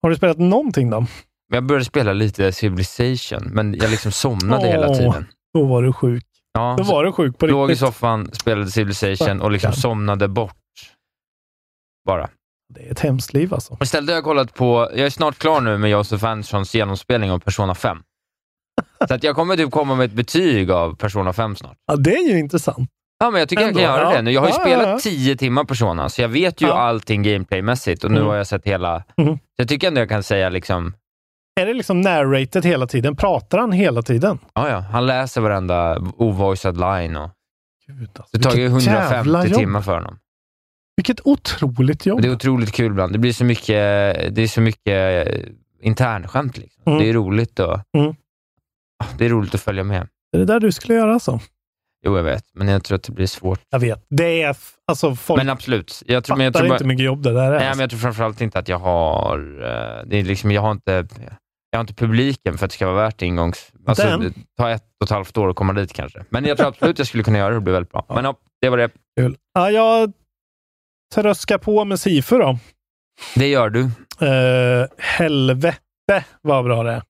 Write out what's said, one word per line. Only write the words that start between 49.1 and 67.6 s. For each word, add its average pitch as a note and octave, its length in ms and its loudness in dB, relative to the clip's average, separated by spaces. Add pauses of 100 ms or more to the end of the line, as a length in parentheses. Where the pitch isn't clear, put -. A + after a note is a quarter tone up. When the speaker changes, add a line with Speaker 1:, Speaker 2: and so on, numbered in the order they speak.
Speaker 2:
det A2+ 60 2
är A#2+ 60 2
roligt G#2+ 240 0
att G2+ 60 0
följa F#2+ 240 -4
med. G2 240 -4 (240)
Speaker 1:
Det D#3+ 60 2
är - 20 4
det F#3+ 120 4
där A3+ 80 2
du G#3 120 2
skulle - 220 -2
göra, A3+ 200 2
alltså. B2+ 260 -2 (640)
Speaker 2:
Jo, G2 120 2
jag E2+ 80 0
vet. D2 200 -2 (100)
Men G2+ 140 -2
jag G2 160 0
tror G2+ 120 -2
att F#2 60 -4
det - 100 -14
blir F#2+ 140 -2
svårt. F#2 340 -4 (100)
Speaker 1:
Jag C3+ 80 0
vet. A#2 320 -2
Det E3 320 0
är D3 80 -2
f-, - 220 -10 (140)
alltså, D3 300 0
folk D#3 220 0
Speaker 2:
Men C3+ 100 0
absolut. B2+ 580 -4
Jag B2 180 0
tror, - 120 -2
men C3+ 80 2
jag C3 100 2
Speaker 1:
fattar D#3+ 100 4
Speaker 2:
tror C3 100 4
Speaker 1:
inte B2+ 100 -2
Speaker 2:
bara C3+ 40 2
Speaker 1:
mycket C3 160 2
jobb C3+ 180 -2
det B2+ 100 2
där B2 100 2
är, C3 80 2
Speaker 2:
Nej, D3 60 2
Speaker 1:
alltså. C3+ 200 0
Speaker 2:
men C3+ 40 -2
jag B2+ 100 -2
tror A#2 100 -8
framförallt A2+ 400 -2
inte A2 180 -2
att F2+ 100 -6
jag F2+ 100 -2
har, E2 600 0 (240)
eh, A1+ 460 -8
det G#2 80 0
är G2+ 80 2
liksom, G2 260 -2
jag G2+ 120 2
har G#2+ 100 0
inte... F#2+ 340 -2 (640)
Jag A2+ 80 -2
har - 20 -2
inte A2+ 140 -8
publiken A2+ 640 0
för G2 60 -2
att F#2+ 60 -4
det - 40 -14
ska F#2+ 120 -2
vara F#2 180 0
värt A2 140 -4
det F#2 80 -4
ingångs-, F2 460 -2 (140)
alltså, B2+ 200 2
Speaker 1:
Den? E3+ 140 0
Speaker 2:
det F#2 120 -4 (240)
tar A#2+ 140 0
ett A2 120 -4 (180)
och - 60 -2
ett - 40 -4
halvt G2+ 260 -4
år G2+ 140 2
att F2+ 60 -4
komma G2 160 0
dit G2+ 200 -4
kanske. - 360 -12
Men B2 160 -4
jag D3 120 0
tror - 120 2
absolut D#3+ 300 0
jag C3+ 100 0
skulle A2+ 160 -4
kunna G#2+ 140 2
göra G2+ 120 2
det A#2 60 0
och A2 60 -4